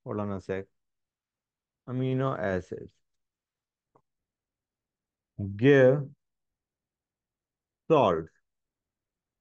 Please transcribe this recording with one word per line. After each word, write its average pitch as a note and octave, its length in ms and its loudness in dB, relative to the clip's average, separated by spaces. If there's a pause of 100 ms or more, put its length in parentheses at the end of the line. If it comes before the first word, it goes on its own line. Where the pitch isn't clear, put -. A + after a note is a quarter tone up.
hold A2 160 -8
on G#2 120 -6
a G2 80 -8
sec, F#2+ 260 -8 (1200)
amino C3 520 -4
acids F#2 520 -6 (2750)
give C3+ 460 6 (1900)
salt F#2+ 360 2 (1160)